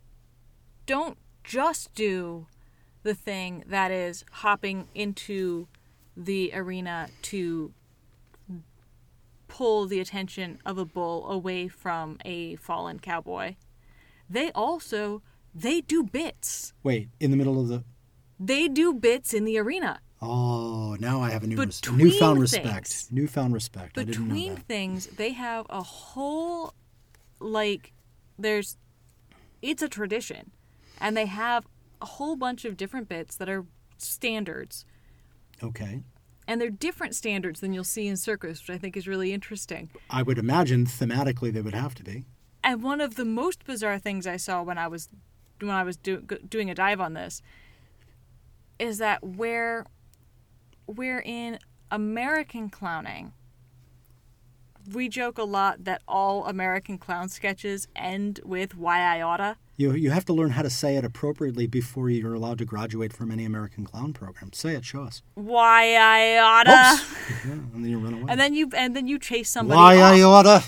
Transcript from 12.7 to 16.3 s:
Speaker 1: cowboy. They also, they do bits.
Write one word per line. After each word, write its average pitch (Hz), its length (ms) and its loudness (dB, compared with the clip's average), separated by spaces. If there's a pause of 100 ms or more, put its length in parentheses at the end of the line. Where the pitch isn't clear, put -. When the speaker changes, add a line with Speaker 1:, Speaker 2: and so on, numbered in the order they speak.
Speaker 1:
cowboy. 180 560 -10 (760)
They 262 240 -4
also, 214 680 -6 (320)
they 247 280 -4
do 320 200 0
bits. - 680 -8 (100)